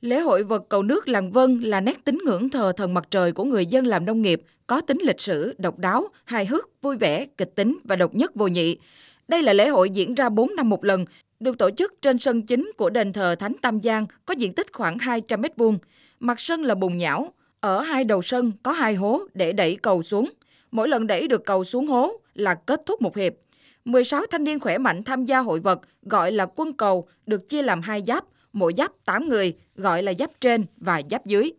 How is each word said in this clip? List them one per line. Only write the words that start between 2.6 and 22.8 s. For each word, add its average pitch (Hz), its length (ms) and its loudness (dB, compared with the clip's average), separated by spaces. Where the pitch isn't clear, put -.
thần 185 160 -2
mặt 175 180 -2
trời 180 200 2
của 190 120 -4
người 233 220 2
dân 254 220 2
làm 180 180 2
nông 220 160 0
nghiệp, 180 200 2
có 269 140 0
tính 285 200 -2
lịch 277 200 0
sử, 185 360 -2
độc 180 220 -4
đáo, 226 280 0
hài 220 220 -2
hước, 302 240 -4
vui 277 160 -2
vẻ, 196 280 0
kịch - 180 -6
tính 226 280 0
và 196 120 -2
độc 180 200 0
nhất 254 200 -2
vô 208 120 0
nhị. 170 300 0
Đây 330 160 2
là 226 100 4
lễ 202 140 6
hội 202 220 4
diễn 196 260 -2
ra 254 140 2
bốn 233 260 0
năm 269 140 0
một 202 160 0
lần, 190 200 2
được 247 180 -2
tổ 190 140 4
chức 359 300 -2
trên 269 160 2
sân 233 240 0
chính 247 360 -2
của 185 120 2
đền 208 240 0
thờ 175 220 0
Thánh 202 260 -6
Tam 220 200 0
Giang, 220 240 0
có 370 120 -4
diện 214 160 -2
tích - 200 -6
khoảng 180 240 -2
hai 240 240 -2
trăm 214 200 -4
mét - 160 -6
vuông. 220 200 2
Mặt 240 200 -2
sân 330 240 -4
là 233 120 2
bùn 185 220 -2
nhão, 175 360 -2
ở 202 220 0
hai 285 220 -2
đầu 214 180 2
sân 247 300 0
có 262 80 -2
hai 254 240 0
hố 202 260 0
để 175 200 0
đẩy 190 220 2
cầu 196 260 0
xuống. 208 280 -2
Mỗi 226 160 0
lần 233 200 2
đẩy 208 200 0
được 247 180 0
cầu 190 180 0
xuống 247 240 -4
hố 277 240 2
là 190 220 0
kết 285 300 -4